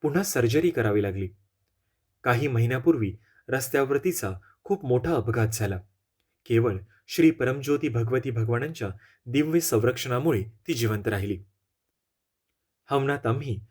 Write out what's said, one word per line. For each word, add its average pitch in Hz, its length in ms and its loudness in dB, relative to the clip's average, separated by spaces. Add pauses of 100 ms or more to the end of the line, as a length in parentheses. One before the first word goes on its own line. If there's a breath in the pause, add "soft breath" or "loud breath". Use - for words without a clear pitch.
पुन्हा 156 220 0
सर्जरी 143 460 2
करावी 107 340 2
लागली. 98 260 -4 (920)
काही 127 240 0
महिन्यापूर्वी 123 680 2 (320 soft breath)
रस्त्यावर 139 480 0
तिचा 143 360 -2 (300 soft breath)
खूप 196 220 -4
मोठा 123 300 2
अपघात 113 380 2
झाला. 95 260 -2 (640)
केवळ 113 320 2 (300 soft breath)
श्री 156 240 4
परमज्योती 139 580 -2
भगवती 123 420 -2
भगवानांच्या 117 580 -4 (360 soft breath)
दिव्य 151 340 2
संरक्षणामुळे 123 840 0 (240)
ती 170 60 0
जिवंत 110 340 -2
राहिली. 101 360 -4 (1500)
हवनात 139 360 -2
आम्ही 113 460 -4